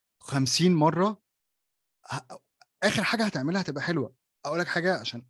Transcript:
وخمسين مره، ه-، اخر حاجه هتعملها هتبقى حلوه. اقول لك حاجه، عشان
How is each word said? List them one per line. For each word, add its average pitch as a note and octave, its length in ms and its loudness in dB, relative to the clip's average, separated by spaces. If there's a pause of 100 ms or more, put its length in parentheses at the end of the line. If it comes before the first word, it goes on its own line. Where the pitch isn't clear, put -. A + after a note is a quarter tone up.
(220)
وخمسين C#3+ 540 2
مره، E3 460 2 (840)
ه-، - 320 -12 (460)
اخر G#3+ 200 2
حاجه A3 220 0
هتعملها F3 360 -2
هتبقى C#3+ 220 -6
حلوه. E3 320 -2 (300)
اقول D3+ 140 -4
لك E3+ 80 -2
حاجه، F3 320 0
عشان A#2+ 300 -10